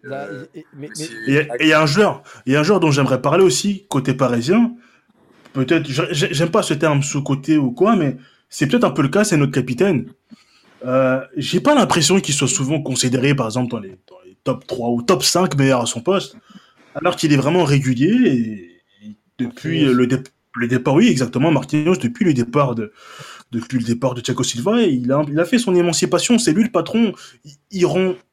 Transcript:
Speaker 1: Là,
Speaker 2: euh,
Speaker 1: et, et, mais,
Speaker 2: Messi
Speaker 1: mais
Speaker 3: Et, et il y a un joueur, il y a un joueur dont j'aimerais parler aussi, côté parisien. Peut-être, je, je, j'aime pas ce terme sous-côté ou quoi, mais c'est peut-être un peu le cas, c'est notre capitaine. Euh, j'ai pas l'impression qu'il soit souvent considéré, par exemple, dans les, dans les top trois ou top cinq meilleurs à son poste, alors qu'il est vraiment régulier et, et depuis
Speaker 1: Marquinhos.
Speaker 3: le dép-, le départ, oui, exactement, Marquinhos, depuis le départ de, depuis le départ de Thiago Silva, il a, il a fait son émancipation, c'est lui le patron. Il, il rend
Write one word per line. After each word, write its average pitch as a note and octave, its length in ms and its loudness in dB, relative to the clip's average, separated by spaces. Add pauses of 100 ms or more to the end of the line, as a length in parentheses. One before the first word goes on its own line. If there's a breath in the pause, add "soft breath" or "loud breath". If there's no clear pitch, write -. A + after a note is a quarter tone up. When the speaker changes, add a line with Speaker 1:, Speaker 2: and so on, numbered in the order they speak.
Speaker 1:
Là, C#3 220 -12
Speaker 2:
euh, D3 220 -14 (100)
Speaker 1:
et, D#3+ 60 -16
et, - 40 -20 (100)
mais, C#3+ 140 -16
Speaker 2:
Messi D#3 220 -12 (160)
Speaker 1:
mais C#3 60 2
Speaker 3:
Et, C#3+ 40 4
et D#3+ 100 0 (120)
il D#3 80 2
y D#3 60 6
a D3+ 100 6
un - 20 4
joueur, E3+ 380 2 (240 loud breath)
il C3 60 2
y - 20 4
a D3+ 40 4
un D3+ 40 2
joueur F#3 160 4
dont D#3+ 100 4
j'aimerais C3+ 320 2
parler E3 220 4
aussi, G3 440 0
côté C3 280 -2
parisien. C#3 580 2 (800 loud breath)
Peut-être, C#3 360 0
je, C#3 220 -2
je, D3+ 200 0
j'aime E3 180 0
pas G3+ 140 2
ce - 100 -2
terme C#3+ 300 0
sous-côté C#3+ 540 -2
ou C3 140 0
quoi, G3 260 2
mais C#3+ 180 -2 (340 loud breath)
c'est - 180 -2
peut-être A#3+ 180 2
un D#3 60 0
peu D#3 100 -2
le C3+ 80 2
cas, G#3 160 2
c'est F3+ 100 0
notre C#3 160 2
capitaine. B2+ 540 0 (800 soft breath)
Euh, C3 340 0 (160)
j'ai D#3 240 -2
pas F#3+ 160 2
l'impression F3+ 460 2
qu'il D3 120 -4
soit C3+ 140 -2
souvent C#3 340 -2
considéré, C3 540 0
par B2 120 -4
exemple, B2 220 -4
dans A2+ 100 -8
les, F#2+ 280 -16
dans - 80 -20 (100)
les F#2 200 -20
top - 200 -6
trois A#2 260 -6
ou A#2+ 100 -2
top B2+ 220 0
cinq F3+ 340 0
meilleurs C3+ 240 2
à A2+ 40 -2
son - 160 -6
poste, - 360 -2 (580 soft breath)
alors F3+ 220 -4
qu'il D3 160 2
est C#3+ 40 4
vraiment D#3 280 2
régulier C3+ 420 2 (960)
et, - 40 -20
et G#2 80 -18 (220)
depuis D3+ 460 -4
Speaker 1:
Marquinhos. C3 100 4
Speaker 3:
le B2 140 4
dép-, C3 220 -4 (260)
le A#2+ 140 -4
départ, C3 260 0
oui, A3+ 140 6
exactement, C3+ 420 0
Marquinhos, D3+ 460 0
depuis A#3 260 -4
le E3 100 2
départ B2 400 0
de, A2 200 -8 (580 loud breath)
depuis A#2 260 -6
le A2+ 60 -2
départ A#2+ 300 -2
de A#2+ 80 -10
Thiago B2+ 220 -4
Silva, F3 400 -2
il B2+ 280 0
a, D3 160 2
il D3 100 -4
a E3+ 60 2
fait A#3 160 0
son F#3+ 160 0
émancipation, F3 640 0
c'est D#3 140 0
lui G#3+ 100 2
le - 80 -2
patron. A3+ 400 0 (320 loud breath)
Il, - 80 -20 (200)
il F3+ 140 0
rend F#3 280 0 (200)